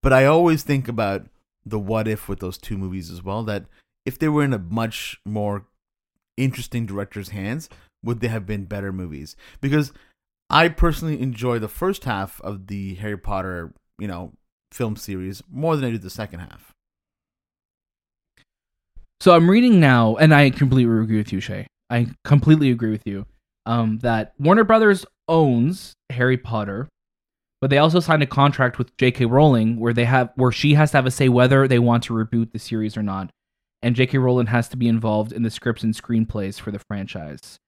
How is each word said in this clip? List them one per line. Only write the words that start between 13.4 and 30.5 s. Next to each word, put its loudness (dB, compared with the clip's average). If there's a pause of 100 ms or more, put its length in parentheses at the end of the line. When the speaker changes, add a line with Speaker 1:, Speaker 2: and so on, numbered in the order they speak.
Speaker 1:
you -10
know, -12 (400)
film -6
series -10
more -2
than -4
I -4
do -6
the -12
second -12
half. -20 (2500)
Speaker 2:
So 8
I'm 6
reading 6
now, 4
and 6
I 6
completely 2 (180)
agree 0
with -2
you, -4
Shay. -10 (220)
I -2 (160)
completely 4
agree -2
with -6
you, -8 (400)
um, -2
that -4
Warner 4
Brothers 2 (220)
owns 0 (160)
Harry 0
Potter, -6 (720)
but 0
they 4
also 4
signed 2
a 0
contract 0
with -8
J 4
K 0
Rowling 4
where 0
they 2
have, 2
where 2